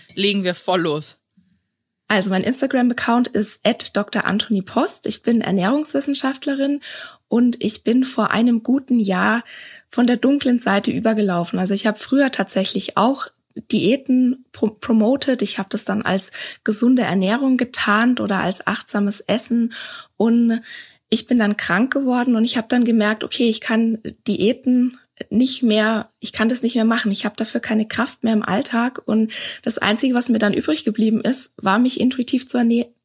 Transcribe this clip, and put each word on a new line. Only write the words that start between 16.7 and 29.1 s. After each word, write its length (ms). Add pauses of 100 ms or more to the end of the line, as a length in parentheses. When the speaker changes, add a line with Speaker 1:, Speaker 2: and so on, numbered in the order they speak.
Speaker 2:
Ernährung 560
getarnt 640
oder 200
als 280
achtsames 540
Essen. 520 (420)
Und 460 (480)
ich 160
bin 140
dann 180
krank 340
geworden 440
und 80
ich 120
habe 120
dann 180
gemerkt, 380
okay, 260
ich 120
kann 360 (300)
Diäten 720 (300)
nicht 340
mehr, 560
ich 140
kann 160
das 120
nicht 140
mehr 80
machen. 260
Ich 140
habe 140
dafür 240
keine 260
Kraft 380
mehr 80
im 100
Alltag. 640
Und 260 (300)